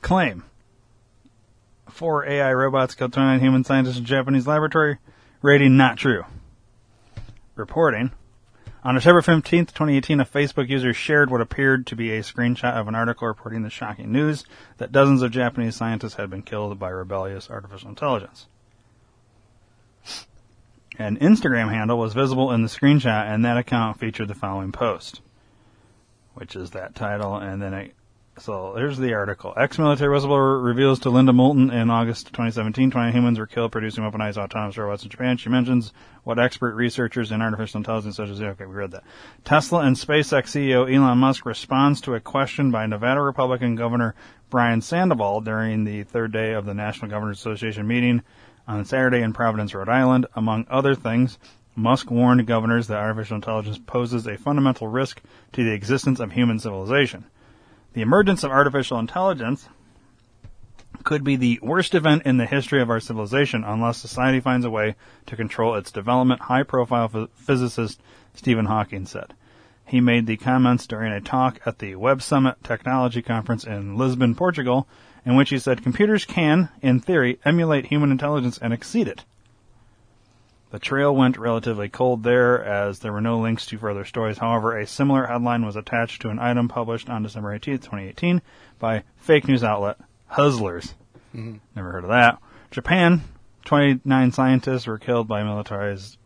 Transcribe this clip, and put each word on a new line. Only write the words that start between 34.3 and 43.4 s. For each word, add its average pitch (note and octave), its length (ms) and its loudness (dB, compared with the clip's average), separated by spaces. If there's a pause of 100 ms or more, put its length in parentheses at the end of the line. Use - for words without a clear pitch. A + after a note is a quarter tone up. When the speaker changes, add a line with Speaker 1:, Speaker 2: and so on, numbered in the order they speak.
Speaker 1:
autonomous G#2 400 -6
robots G#2 260 -6
in G#2 80 -18
Japan. B2+ 280 -2
She A#2 100 -8
mentions B2 440 2 (320)
what A#2 140 -4
expert A#2+ 360 0
researchers A#2 580 -2
in A2 100 -2
artificial G#2+ 360 -4
intelligence G#2+ 380 -6
such G#2 140 -8
as... G2+ 100 -10
Okay, G2+ 260 -10
we F#2+ 80 -18
read G2 180 -10
that. F#2+ 120 -20 (400)
Tesla D3+ 360 2
and C3 160 4
SpaceX D3 520 0
C C#3 220 -2
E B2+ 40 4
O B2+ 100 4
Elon C3 340 4
Musk C3+ 280 2
responds C3+ 560 0
to B2+ 120 -4
a A2+ 60 -4
question C3+ 500 -2
by A2 160 0
Nevada A#2 360 0
Republican B2+ 540 0